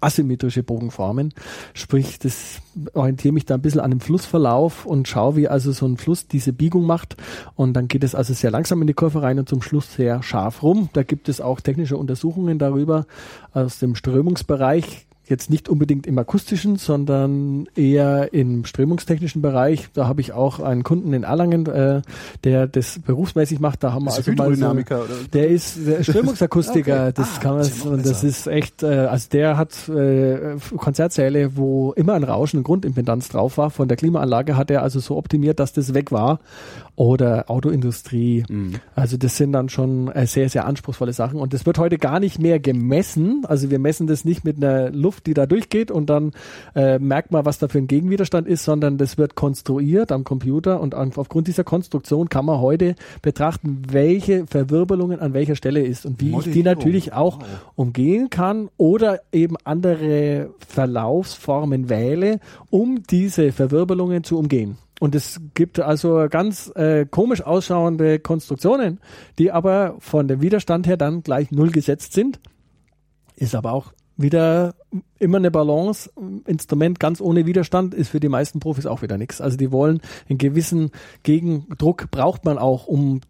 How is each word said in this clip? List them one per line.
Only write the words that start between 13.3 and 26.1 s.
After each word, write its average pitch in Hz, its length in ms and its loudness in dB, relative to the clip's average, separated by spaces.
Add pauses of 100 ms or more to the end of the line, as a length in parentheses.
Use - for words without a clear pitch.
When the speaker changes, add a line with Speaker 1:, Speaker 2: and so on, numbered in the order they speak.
Speaker 1:
aus 127 240 -2
dem 127 160 0
Strömungsbereich. 143 1120 0 (180)
Jetzt - 260 -4
nicht 151 180 0
unbedingt 147 380 2
im 139 120 0
akustischen, 196 580 0
sondern 139 920 0 (100)
eher 139 560 2
im 123 320 0
strömungstechnischen 160 800 -2
Bereich. 143 500 0
Da 131 160 0
habe 135 140 0
ich 123 100 -8
auch 131 260 0
einen 127 260 -2
Kunden 170 280 0
in 127 120 0
Erlangen, 170 420 0
äh, 139 340 2 (440)
der 131 220 4
das 131 340 -4
berufsmäßig 151 600 0
macht. 147 240 -2
Da 127 80 0
haben 139 140 -2
wir 135 60 -2
Speaker 2:
Ist 131 40 -2
Speaker 1:
also 135 140 -2
mal - 80 2
so 143 40 2 (100)
Speaker 2:
Hydrodynamiker, 131 520 0
oder? 113 100 -8 (200)
Speaker 1:
der 147 140 4
ist 165 380 0
der 156 160 2
Strömungsakustiker. 170 840 2